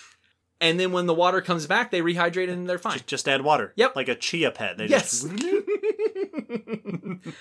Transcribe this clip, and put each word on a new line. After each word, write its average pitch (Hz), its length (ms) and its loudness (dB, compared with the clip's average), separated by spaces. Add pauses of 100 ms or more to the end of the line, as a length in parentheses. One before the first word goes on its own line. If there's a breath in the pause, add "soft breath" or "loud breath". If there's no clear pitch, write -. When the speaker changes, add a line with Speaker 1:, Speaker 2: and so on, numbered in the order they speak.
(600 loud breath)
Speaker 1:
And 165 180 4
then 185 140 0
when 180 140 0
the 165 80 4
water 180 260 4
comes 170 260 -2
back, 226 240 2
they 180 100 0
rehydrate 175 480 0
and 180 200 -6
they're 180 100 0
fine. 175 200 -4
Speaker 2:
Ju-, 127 80 -12
just 139 220 -4
add 135 140 4
water. 139 340 2
Speaker 1:
Yep. 233 200 4
Speaker 2:
Like 131 120 -2
a - 60 2
chia 156 380 0
pet. 98 260 -6
They 214 80 -4
Speaker 1:
Yes. 196 360 2
Speaker 2:
just 180 200 -6
Speaker 1:
<laughs> 311 2000 -4